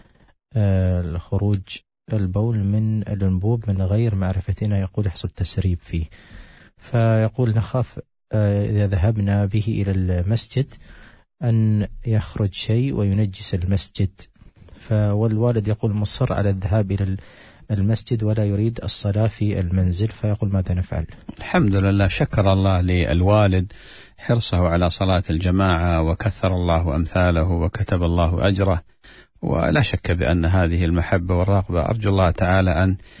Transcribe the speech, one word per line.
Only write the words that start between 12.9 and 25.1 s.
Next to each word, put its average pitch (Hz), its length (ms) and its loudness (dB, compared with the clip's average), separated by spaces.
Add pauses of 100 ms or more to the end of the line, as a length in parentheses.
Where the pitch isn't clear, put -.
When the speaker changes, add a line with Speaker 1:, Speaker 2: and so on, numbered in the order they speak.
Speaker 1:
وينجس 101 600 -2
المسجد، 95 640 -2 (600)
ف-، - 120 -6
والوالد 107 760 2
يقول 107 240 -2
مصر 104 400 -2
على 101 180 0
الذهاب 98 420 0
إلى 98 120 0
ال-، 95 160 -4 (500)
المسجد 110 520 0
ولا 107 220 0
يريد 107 400 -2
الصلاة 104 420 0
في 104 340 -2
المنزل، 92 480 0
فيقول 107 440 -4
ماذا 92 220 0
نفعل؟ 87 320 -4 (320)
Speaker 2:
الحمد - 380 0
لله، 98 320 2
شكر 98 440 2
الله 95 280 2
للوالد 92 920 2 (460)
حرصه 90 500 0
على 87 220 2
صلاة 92 400 0